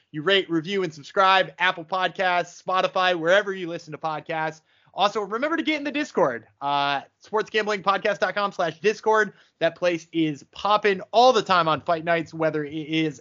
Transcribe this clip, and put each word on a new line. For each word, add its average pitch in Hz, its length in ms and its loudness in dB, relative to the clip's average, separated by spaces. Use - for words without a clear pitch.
you 151 100 -8
rate, 190 260 2
review, 175 360 -2
and 160 100 -6
subscribe. 185 640 2
Apple 175 260 -2
Podcasts, 180 800 -2
Spotify, 185 560 0
wherever 190 340 2
you 185 140 -8
listen 165 240 -10
to 147 80 -12
podcasts. 156 640 -6
Also, 202 280 0
remember 247 340 -4
to 320 80 -2
get 311 120 0
in 285 80 -6
the 294 60 -4
Discord, 175 560 -2
uh, 143 400 0
sports - 320 -4
gambling 208 320 -2
podcast 196 380 0
dot 185 140 -2
com 202 180 -2
slash 165 280 -4
discord. 214 540 2
That 160 180 0
place 175 360 -2
is 156 400 -2
popping 208 580 0
all 247 240 6
the 202 80 2
time 175 260 2
on 147 140 0
fight 165 220 -2
nights, 165 280 -2
whether 156 320 -2
it 143 80 -12
is 156 480 -4